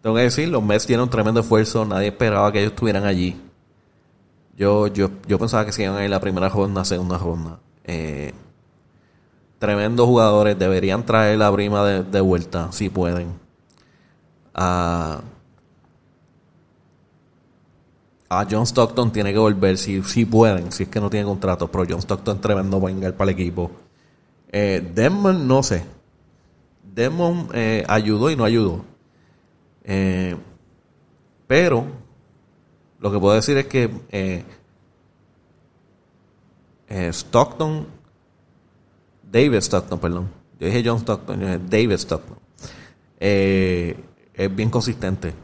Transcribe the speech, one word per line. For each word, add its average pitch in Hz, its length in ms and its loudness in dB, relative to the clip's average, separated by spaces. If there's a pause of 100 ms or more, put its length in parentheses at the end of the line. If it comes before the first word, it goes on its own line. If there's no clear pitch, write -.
tengo 110 160 0
que 120 60 4
decir, 143 260 0
los 123 140 0
Mets 104 240 2
dieron 120 240 2
tremendo 113 300 2
esfuerzo. 110 440 2
Nadie 101 240 0
esperaba 104 420 2
que 104 100 0
ellos 104 120 0
estuvieran 101 320 -2
allí. 90 340 0 (1160)
Yo, 101 320 2
yo, 98 220 0 (180)
yo 95 100 2
pensaba 110 260 0
que 104 60 -8
se 104 140 -4
iban 95 120 -2
a 101 80 -4
ir 101 60 -2
la 95 100 0
primera 95 280 -2
ronda, 98 360 0
segunda 90 340 -2
ronda. 82 420 -6 (240)
Eh, 78 480 -8 (1300)
tremendos 107 480 2
jugadores. 107 520 4
Deberían 95 480 0
traer 107 320 4
la 104 140 4
prima 101 320 2
de, 98 180 2
de 95 180 0
vuelta, 90 520 0
si 104 160 -4
pueden. 87 460 -4 (1200)
A, 85 680 -2 (3000)
a 95 220 0
John 110 160 2
Stockton 117 460 2
tiene 101 200 -2
que 104 60 2
volver, 98 400 4
si, 98 240 -4
si 117 220 2
pueden, 107 480 4
si 95 120 -6
es - 40 -12
que - 120 -4
no 101 100 -2
tiene 104 160 -2
contrato. 95 440 -2
Pero 95 180 0
John 87 140 -4
Stockton 101 340 -4
es 101 40 -8
tremendo 98 400 0
bengal 95 340 -2
para 98 160 0
el 95 60 -2
equipo. 87 340 -4 (800)
Eh, 95 440 -2
Desmond, 180 500 2
no 131 180 4
sé. 90 220 -2 (1000)
Desmond, 165 720 -2
eh, 110 320 0
ayudó 107 440 2
y 156 60 -2
no 120 80 0
ayudó. 104 400 2 (1080)
Eh, 92 460 0 (1120)
pero 143 400 4 (1160)
lo 101 100 -2
que 104 80 0
puedo 98 160 6
decir 139 220 2
es 135 120 0
que, 120 220 0 (200)
eh, 95 340 -4 (2500)
eh, 90 220 -6
Stockton, 151 760 -2 (1400)
David 117 360 2
Stockton, 90 400 -2
perdón. 87 300 -4 (320)
Yo 78 60 -4
dije 117 180 0
John 117 140 0
Stockton, 104 420 -4
yo 95 60 -4
dije 90 140 -4
David 107 340 2
Stockton. - 420 -6 (840)
Eh, 95 760 0 (380)
es 98 200 -2
bien 110 140 0
consistente. 107 640 -4 (120)